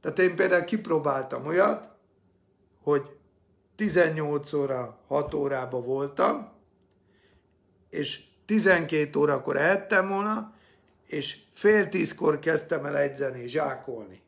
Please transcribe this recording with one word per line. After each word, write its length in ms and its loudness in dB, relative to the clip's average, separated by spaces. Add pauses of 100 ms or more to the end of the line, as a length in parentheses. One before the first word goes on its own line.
Tehát 180 -6
én 160 4
például 280 4
kipróbáltam 800 -2
olyat, 440 0 (920)
hogy 340 0 (580)
tizennyolc 760 0
óra, 540 -4
hat 260 -2
órába 480 -4
voltam, 720 -2 (1400)
és 340 -8 (220)
tizenkét 720 2
órakor 420 0
ehettem 520 2
volna, 440 -4 (540)
és 340 -8 (120)
fél 360 4
tízkor 500 0
kezdtem 460 -2
el 120 -4
edzeni, 500 -2
zsákolni. 800 -6